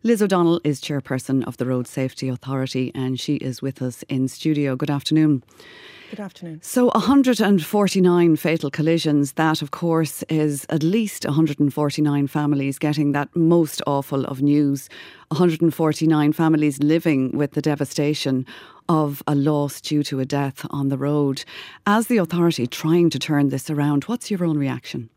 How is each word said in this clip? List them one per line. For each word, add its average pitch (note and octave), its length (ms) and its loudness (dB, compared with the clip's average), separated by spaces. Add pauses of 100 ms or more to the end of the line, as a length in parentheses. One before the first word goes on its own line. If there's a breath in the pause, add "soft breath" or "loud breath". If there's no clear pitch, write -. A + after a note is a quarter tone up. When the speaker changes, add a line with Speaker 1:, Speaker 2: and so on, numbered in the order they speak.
Speaker 1:
Liz A3+ 180 2
O'Donnell F3 420 2
is D3 160 -2
chairperson C3+ 680 -4
of B2 100 -10
the B2 80 -4
Road B2 220 -2
Safety C3 420 -6
Authority, C3 640 -4
and C3 260 -4
she C#3+ 180 -2
is B2+ 220 -6
with C3+ 220 -8
us B2+ 220 -8
in C3 240 -2
studio. C#3+ 480 -2
Good D3 160 -4
afternoon. D3+ 520 2 (680 loud breath)
Speaker 2:
Good G3+ 80 -14
afternoon. E3+ 420 -14
Speaker 1:
So B3 280 2
a - 100 2
hundred B3+ 400 4
and G3 260 2
forty-nine F3+ 680 4
fatal D#3 340 -2
collisions. D3+ 640 0
That, D#3 260 0
of C#3+ 100 -8
course, E3 520 -2
is D3+ 440 -2
at D#3 160 -2
least G3+ 400 -2
a - 80 -4
hundred C#3+ 300 2
and C#3+ 120 2
forty-nine C#3+ 540 0
families C#3+ 500 -2
getting D3 360 0
that C#3+ 200 -4
most E3 540 2
awful C#3 380 -2
of C3+ 160 -6
news. C#3+ 480 0 (420 loud breath)
A D#3 40 -2
hundred E3 260 2
and E3 120 2
forty-nine D3+ 600 2
families D3+ 460 2
living D3 520 2
with C#3+ 220 -2
the D3+ 80 -2
devastation C#3+ 840 -2 (440 loud breath)
of D3+ 360 0
a D3 100 0
loss C#3+ 440 0
due D3 240 -2
to C3+ 160 -4
a C3 60 -2
death C#3 440 -4
on C#3 200 -2
the C3+ 80 -2
road. C#3 480 0 (400 loud breath)
As G#3+ 220 2
the A#3+ 100 2
authority E3+ 500 2
trying E3+ 440 2
to C#3 60 -6
turn C#3+ 300 0
this C3+ 220 -4
around, D3 360 0
what's - 240 -8
your F3+ 140 -2
own D#3+ 140 0
reaction? B2+ 600 -6